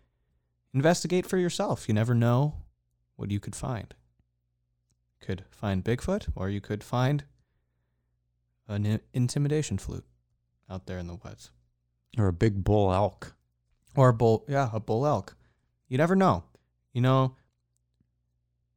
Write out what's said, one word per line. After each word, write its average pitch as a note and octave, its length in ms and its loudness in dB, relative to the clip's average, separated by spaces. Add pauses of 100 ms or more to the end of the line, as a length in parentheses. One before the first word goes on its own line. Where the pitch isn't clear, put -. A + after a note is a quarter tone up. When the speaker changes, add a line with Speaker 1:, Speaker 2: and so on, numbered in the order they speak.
(760)
Speaker 1:
investigate E3+ 520 2
for F#3 120 -2
yourself. F3+ 500 -2
You A2 60 2
never A2+ 200 2
know A#2+ 420 2 (600)
what G2+ 140 -10
you G2+ 100 -2
could - 160 -12
find. A#2 380 -8 (1300)
Could F#2 300 -8
find G2 320 -4
Bigfoot, F#3 540 -4
or F#2 140 -6
you G2+ 100 -4
could G#2+ 240 -8
find C3+ 400 -2 (1400)
an G2+ 180 -4
i-, G#2+ 140 0 (140)
intimidation C#3+ 640 -2
flute - 260 -10 (640)
out F#2 180 -12
there F#2 120 -8
in F2 80 -10
the F2 80 -12
woods. - 360 -18 (680)
Speaker 2:
Or G2+ 100 4
a F2+ 40 2
big G2 300 0
bull G2+ 300 2
elk. G2 420 -2 (640)
Speaker 1:
Or B2+ 140 8
a A#2 40 2
bull, A2+ 340 2
yeah, C#3 240 0
a A2+ 80 -4
bull A#2 260 0
elk. A#2+ 280 -2 (540)
You B2+ 80 -4
never E3+ 180 4
know. E3+ 300 4 (480)
You A#2+ 80 -2
know, C3 360 4 (1400)